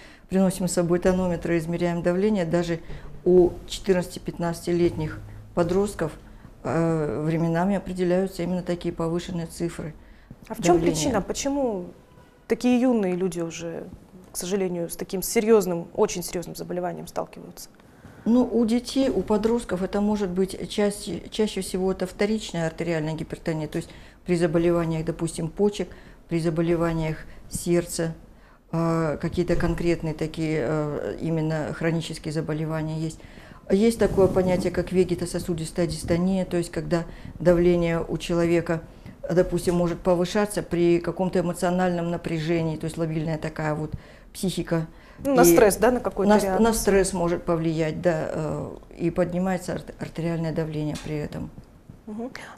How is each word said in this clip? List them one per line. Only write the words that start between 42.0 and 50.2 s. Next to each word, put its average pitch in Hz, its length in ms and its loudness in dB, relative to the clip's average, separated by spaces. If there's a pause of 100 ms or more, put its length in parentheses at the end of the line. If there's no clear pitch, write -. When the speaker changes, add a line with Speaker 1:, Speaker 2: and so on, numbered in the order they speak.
Speaker 1:
напряжении, 165 640 -2
то 156 100 -6
есть 160 120 -6
лобильная 160 400 -2
такая 156 380 -4
вот 156 160 -6 (420)
психика. 165 540 -2 (360)
Speaker 2:
Ну, 277 100 2
на - 60 6
Speaker 1:
И - 40 10
Speaker 2:
стресс, 208 320 8
да, 220 140 4
на 247 100 0
какой-то - 280 0
Speaker 1:
на 208 100 8
с-, 196 40 2
Speaker 2:
реакцию? 196 200 2
Speaker 1:
на 226 120 4
стресс 190 400 4
может 170 280 0
повлиять, 160 600 0
да, 160 280 2
э, 151 380 -4 (300)
и 170 100 0
поднимается 180 640 -2
арт-, 170 260 -8
артериальное 160 540 -4